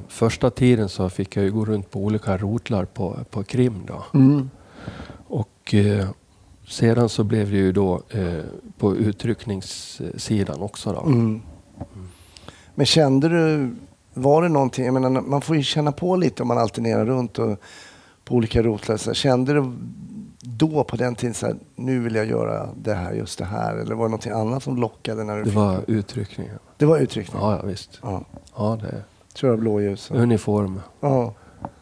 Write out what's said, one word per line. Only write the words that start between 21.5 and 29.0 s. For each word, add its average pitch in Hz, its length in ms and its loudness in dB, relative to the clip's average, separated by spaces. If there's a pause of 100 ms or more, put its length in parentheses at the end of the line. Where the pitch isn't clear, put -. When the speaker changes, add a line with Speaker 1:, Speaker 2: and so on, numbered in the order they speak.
Speaker 2:
nu 127 240 0
vill 117 140 -2
jag 110 120 0
göra 110 500 -2
det 107 180 -2
här, 87 180 -4
just - 260 -6
det 101 60 -4
här? 110 320 -4
Eller 110 180 -4
var 117 100 -2
det 110 60 0
någonting 110 220 -6
annat 113 300 -2
som 135 140 -4
lockade 110 480 -4
när 107 120 -4
du 107 60 -6
Speaker 1:
Det 110 80 -2
Speaker 2:
fick 101 60 2
Speaker 1:
var 98 300 4
utryckningen. 104 720 -4 (180)
Speaker 2:
Det 151 100 4
var 156 120 6
utryckningen? 104 500 -2
Speaker 1:
Ja, 104 80 2
ja, - 100 -6
visst. - 360 -10
Speaker 2:
Ja. 101 220 -8 (320)
Speaker 1:
Ja, 107 260 -2
det - 200 -8 (320)